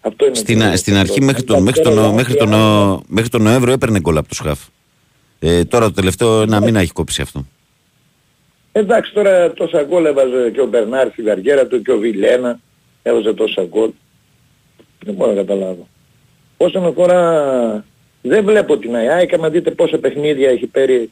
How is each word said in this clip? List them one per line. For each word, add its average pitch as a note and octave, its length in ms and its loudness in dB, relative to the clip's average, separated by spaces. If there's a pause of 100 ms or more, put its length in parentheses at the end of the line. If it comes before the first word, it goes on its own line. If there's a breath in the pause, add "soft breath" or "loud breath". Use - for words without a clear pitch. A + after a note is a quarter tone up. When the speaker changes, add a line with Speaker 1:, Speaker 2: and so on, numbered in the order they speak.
Speaker 1:
Αυτό - 240 -2
είναι C3 100 2
Speaker 2:
Στην A#2 240 -2
Speaker 1:
το, A2 60 2
Speaker 2:
α-, F2+ 100 0
στην G2+ 180 -2
Speaker 1:
το G2+ 60 2
Speaker 2:
αρχή, G2 220 0
Speaker 1:
πρόβλημα. C3+ 100 2
Speaker 2:
μέχρι B2+ 120 -4
τον, F#2+ 200 2
μέχρι B2 200 2
τον, A#2+ 120 2
Speaker 1:
Τώρα, G#2+ 160 2
Speaker 2:
μέχρι A#2+ 240 0
τον, G#2+ 180 2
Speaker 1:
αν G#2+ 360 4
Speaker 2:
ο, F#2 180 -2
μέχρι A2+ 220 -2
τον A2+ 120 0
Νοέμβριο A#2+ 320 2
έπαιρνε A#2 260 0
γκολ D#2 180 0
από D2 100 -4
τους - 120 -12
χαφ. D2+ 200 -6 (800)
Ε, E2+ 260 2
τώρα A2+ 200 2
το G2 80 2
τελευταίο A2 480 0
ένα G#2+ 180 0
Speaker 1:
Ναι. G#2 60 0
Speaker 2:
μήνα A2+ 140 2
έχει E2+ 120 0
κόψει - 300 -6
αυτό. C#2 240 -10 (1300)
Speaker 1:
Εντάξει, F#3+ 420 0
τώρα F#3+ 400 2
τόσα E3 300 -2
γκολ D#3+ 220 0
έβαζε C3 480 0
και C#3 80 -2
ο B2+ 60 2
Μπερνάρ A2 440 0
στη - 100 -12
καριέρα A2 460 0
του A#2+ 140 -2
και B2 100 -4
ο A2+ 60 2
Βιλένα A#2 600 0 (440)
έβαζε A2+ 300 0
τόσα G2+ 300 -4
γκολ. G#2 260 -2 (1160)
Δεν G#3 80 -10
μπορώ E3 180 -2
να G2+ 60 -2
καταλάβω. F#2 500 -6 (720)
Όσον F3 280 0
αφορά, D3+ 1000 0 (360)
δεν F#3 240 0
βλέπω G#3 320 2
την A#2+ 180 -8
αεκ, D3 380 0
άμα E3 160 0
δείτε D#3+ 220 -2
πόσα - 260 -2
παιχνίδια C#3 520 0
έχει B2 220 -2
φέρει C3 400 0